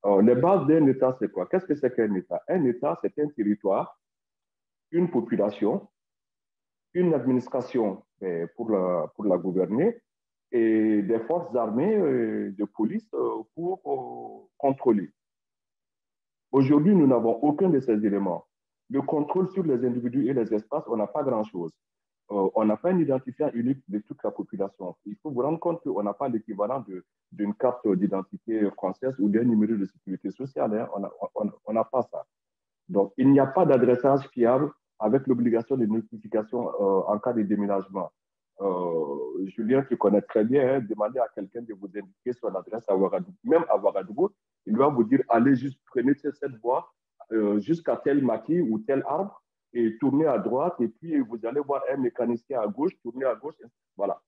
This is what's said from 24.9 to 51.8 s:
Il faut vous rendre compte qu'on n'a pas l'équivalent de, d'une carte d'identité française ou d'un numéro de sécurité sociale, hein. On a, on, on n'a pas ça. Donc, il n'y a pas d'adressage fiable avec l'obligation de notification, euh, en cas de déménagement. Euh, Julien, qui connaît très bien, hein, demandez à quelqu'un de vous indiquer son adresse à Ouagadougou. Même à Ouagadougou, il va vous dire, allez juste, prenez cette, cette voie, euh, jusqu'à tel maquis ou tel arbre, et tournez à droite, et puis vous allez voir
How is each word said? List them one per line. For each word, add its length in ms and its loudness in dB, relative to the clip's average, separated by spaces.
Il 160 -12
faut 100 -10
vous 100 -4
rendre 180 -2
compte 240 -4
qu'on 180 -4
n'a 120 -2
pas 160 -4
l'équivalent 580 -4
de, 180 -14
d'une 220 -4
carte 340 -2
d'identité 840 -2
française 480 -6
ou 80 2
d'un 160 2
numéro 300 2
de 120 -2
sécurité 460 -10
sociale, 480 -4
hein. 160 -8
On 80 -6
a, 80 -10
on, 160 -4
on 80 -8
n'a 100 0
pas 200 -2
ça. 220 -10
Donc, 300 0
il 140 6
n'y 80 8
a 80 4
pas 180 2
d'adressage 640 4
fiable 420 2
avec 280 0
l'obligation 480 2
de 100 0
notification, 840 -4
euh, 360 2
en 140 0
cas 140 -2
de 80 0
déménagement. 680 -2
Euh, 840 -2
Julien, 360 0
qui 140 -6
connaît 240 4
très 240 0
bien, 320 2
hein, 120 -4
demandez 300 -4
à 160 0
quelqu'un 260 -10
de 120 -14
vous 140 -16
indiquer 440 -10
son 240 -6
adresse 320 -8
à 80 2
Ouagadougou. 480 0
Même 240 2
à 100 2
Ouagadougou, 520 0
il 120 0
va 100 6
vous 160 2
dire, 260 4
allez 260 6
juste, 300 -6
prenez 300 0
cette, 220 -8
cette 240 -10
voie, 300 -2
euh, 260 2
jusqu'à 380 -2
tel 260 0
maquis 380 0
ou 180 0
tel 260 -2
arbre, 380 -6
et 240 0
tournez 260 2
à 140 2
droite, 400 -2
et 80 0
puis 320 -4
vous 160 -10
allez 240 -2
voir 120 -2